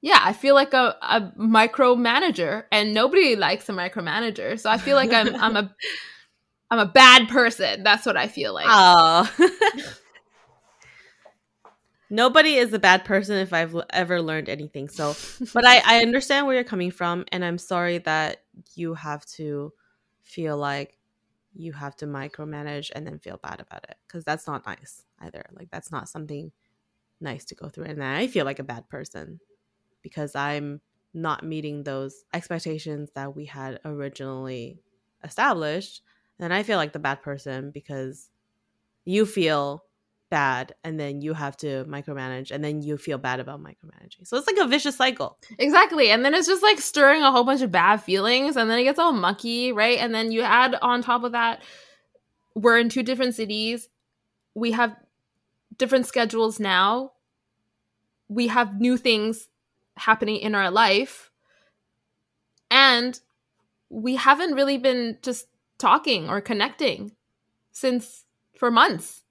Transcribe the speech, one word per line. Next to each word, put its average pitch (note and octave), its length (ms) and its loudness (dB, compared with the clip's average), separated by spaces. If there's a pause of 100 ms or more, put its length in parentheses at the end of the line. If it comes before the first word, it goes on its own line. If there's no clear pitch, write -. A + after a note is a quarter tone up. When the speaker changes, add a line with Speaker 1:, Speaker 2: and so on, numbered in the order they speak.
Speaker 1:
yeah, D4+ 220 6
I F#3+ 100 2
feel C#4 220 4
like C#4 200 4
a, B3+ 280 2
a G#3 360 -2
micromanager, A#3 1300 2
and G#3+ 220 0
nobody C4+ 420 4
likes F#3+ 320 -2
a G#3+ 40 -6
micromanager. F#3 840 -6
So A3 120 -4
I A3+ 80 2
feel C#4 180 2
like B3+ 160 2
I'm, A#3 220 2
I'm A3 220 0
a, G3+ 180 -4 (480)
Speaker 2:
<laughs> - 480 -18
Speaker 1:
I'm A#3 80 2
a G#3 80 4
bad B3+ 420 10
person. A3+ 540 0
That's G#3+ 240 2
what G#3+ 100 -2
I C#3+ 120 -2
feel - 260 -8
like. D2+ 140 -4
Speaker 2:
Oh. F3+ 680 8
<laughs> F#4 560 2 (2250)
Nobody C4 460 4
is A#3+ 160 2
a A3 60 -4
bad F#3+ 260 6
person G3 320 -2
if F#3+ 160 -2
I've E3 220 -2
l-, E3+ 160 -6
ever F3+ 300 -2
learned D#3 280 -6
anything. D3 400 -10
So, D3 260 -6 (400)
but A#3+ 120 2
I, B3 180 10
I A#3 180 6
understand C#4 440 0
where C4 80 0
you're B3 100 0
coming F#3 260 -6
from, F3 420 -6
and F3+ 120 -6
I'm F3 140 -4
sorry F3 400 -4
that D#3 440 -4 (320)
you E3 200 -8
have D3+ 300 -12 (120)
to D3 360 -10 (500)
feel D#3 340 -8
like C#3+ 420 -8 (580)
you E3 160 -14
have C#3+ 240 -14
to D3+ 100 -14
micromanage D3 880 -12
and D3+ 120 -14
then - 120 -16
feel - 200 -18
bad - 220 -16
about - 280 -20
it, - 80 -20 (120)
'cause E3+ 160 -16
that's D#3 220 -8
not C#3 200 -12
nice - 380 -18 (160)
either. - 320 -20
Like, E3+ 180 -20
that's - 200 -18
not D#3+ 180 -12
something D3+ 440 -16 (680)
nice C#3 260 -12
to - 80 -18
go - 140 -18
through. - 160 -16
And D3 200 -12
I C#3+ 220 -6
feel G3+ 180 -4
like C#3 140 -10
a C#3 60 -14
bad A#2+ 240 -16
person D3 520 -18 (600)
because D3 320 -12
I'm D3 480 -8 (320)
not E3 280 -8
meeting D3+ 420 -10
those C3+ 400 -12 (100)
expectations D#3 800 -10
that C#3 200 -12
we D3 120 -16
had C3+ 380 -16
originally C3+ 920 -12 (440)
established. F3 800 -4 (360)
And E3+ 140 -6
I G3+ 120 -2
feel G#3+ 120 -2
like D#3 160 -4
the D#3+ 60 -12
bad C#3+ 240 -6
person C#3 480 -12
because C#3 580 -14 (800)
you G3+ 180 2
feel D#3 600 -2 (460)
bad, C3+ 520 -2
and D#3+ 160 -8
then C#3+ 220 -8
you D3+ 120 -6
have D3 260 -8
to C3+ 260 -8
micromanage, C#3 680 -12
and D3+ 140 -8
then D3+ 180 -6
you D3 160 -6
feel C#3+ 200 -8
bad B2+ 200 -6
about C3+ 240 -14
micromanaging. - 640 -20
So A#3+ 100 -6
it's C#4+ 120 -2
like G4 100 0
a F#4 80 4
vicious C#4+ 300 0
cycle. B3+ 420 -2 (220)
Speaker 1:
Exactly. D4+ 500 4
And A3+ 140 2
then C#4 100 2
it's E4 140 0
just, F4+ 140 0
like, G#4 180 4
stirring D4 420 4
a C4+ 80 6
whole B3 140 2
bunch C4+ 160 0
of B3 100 -2
bad F#3 320 2
feelings, B3 540 0
and A3+ 120 0
then A3+ 120 0
it B3 40 0
gets C#4+ 140 0
all E4+ 140 2
mucky, A#3 580 -2
right? A3+ 280 0
And A#3 140 -4
then A3+ 200 -4
you A3+ 80 -2
add B3 420 2
on B3 200 0
top A#3+ 200 -2
of A#3+ 100 -6
that, A#3 300 -4 (920)
we're A#3 220 4
in A#3 100 2
two B3 160 -2
different B3+ 320 -2
cities. A3 520 -6 (680)
We A#3 180 -2
have A#3 240 0 (800)
different B3+ 280 2
schedules A3 520 -2
now. G#3 540 0 (1160)
We A#3 200 -2
have G#3+ 320 -2
new B3 160 2
things A3+ 520 -2 (480)
happening A3 420 0
in G#3+ 180 -4
our F#3+ 140 0
life. G#3 600 0 (1400)
And B3 480 4 (680)
we A#3+ 280 -6
haven't D4 380 2
really C#4 240 2
been B3 440 -2
just - 240 -8 (320)
talking A3+ 500 2
or G3 120 -4
connecting G#3 720 -4 (580)
since, - 540 -6 (320)
for A#3+ 160 -2
months. A#3 480 0 (100)